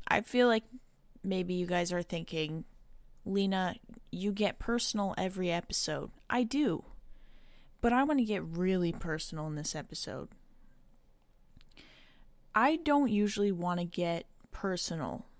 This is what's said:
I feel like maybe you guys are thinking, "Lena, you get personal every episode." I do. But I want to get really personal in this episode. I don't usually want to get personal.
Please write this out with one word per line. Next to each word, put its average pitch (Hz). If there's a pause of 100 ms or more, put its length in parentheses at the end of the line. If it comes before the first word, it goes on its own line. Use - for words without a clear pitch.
I 208
feel 247
like 226 (580)
maybe 185
you 180
guys 175
are 175
thinking, 160 (600)
"Lena, 190 (340)
you 190
get 202
personal 226
every 185
episode." 160 (180)
I 247
do. 233 (1000)
But 240
I 262
want 294
to 233
get 202
really 175
personal 156
in 151
this 151
episode. - (2250)
I 269
don't 285
usually 202
want 175
to 175
get 170 (240)
personal. 170 (140)